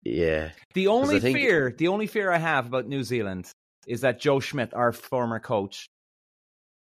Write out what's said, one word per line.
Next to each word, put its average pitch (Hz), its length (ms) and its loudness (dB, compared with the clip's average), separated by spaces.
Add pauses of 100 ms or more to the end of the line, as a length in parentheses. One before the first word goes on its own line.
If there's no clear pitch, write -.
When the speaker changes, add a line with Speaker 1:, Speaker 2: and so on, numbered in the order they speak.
Speaker 1:
Yeah. 78 460 0 (240)
Speaker 2:
The 190 100 2
Speaker 1:
'Cause 196 100 4
Speaker 2:
only 277 220 2
Speaker 1:
I 294 40 4
think 262 180 2
Speaker 2:
fear, 160 380 2
the 160 120 2
only 208 180 0
fear 196 240 0
I 170 80 2
have 156 280 0
about 123 200 -2
New 139 160 -4
Zealand 101 480 -4 (360)
is 117 160 -4
that 123 180 0
Joe 139 180 2
Schmidt, 123 360 -4
our 120 180 2
former 117 480 -4
coach, 101 460 -4 (960)